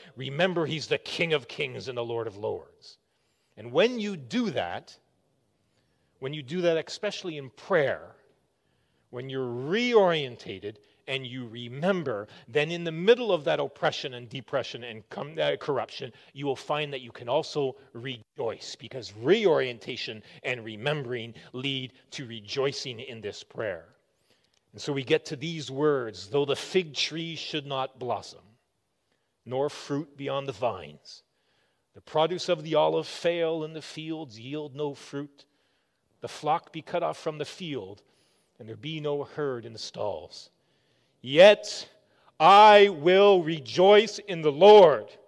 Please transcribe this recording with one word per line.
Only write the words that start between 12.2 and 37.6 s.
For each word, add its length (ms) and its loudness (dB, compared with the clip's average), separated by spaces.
then 240 0
in 140 -6
the 80 -6
middle 400 2
of 100 0
that 160 0
oppression 560 -4
and 140 -16
depression 560 -8
and 260 -14
com-, 260 -12
uh, 200 -2
corruption, 560 -6
you 140 -10
will 80 -2
find 380 -6
that 80 -10
you 100 -16
can 180 -14
also 460 -2
rejoice, 840 -10
because 420 -14
reorientation 1040 0
and 200 -6
remembering 680 -6
lead 400 -8
to 120 -12
rejoicing 760 -6
in 200 -14
this 220 -12
prayer. 440 -10
And 80 -20
so 120 -6
we 100 -6
get 240 0
to 100 -10
these 360 -10
words, 560 -2
"Though 160 0
the 100 -2
fig 400 -4
tree 400 -6
should 320 -10
not 320 -6
blossom, 460 -8
nor 240 -2
fruit 480 -8
be 120 -10
on 160 -4
the 80 -8
vines, 720 -8
the 60 -20
produce 480 -2
of 140 -2
the 140 -2
olive 320 2
fail 560 -4
and 100 -12
the 80 -14
fields 560 -12
yield 380 -12
no 180 -6
fruit, 520 -14
the 80 -12
flock 440 -6
be 80 -12
cut 220 -6
off 160 -4
from 200 -8
the 60 -8
field, 580 -10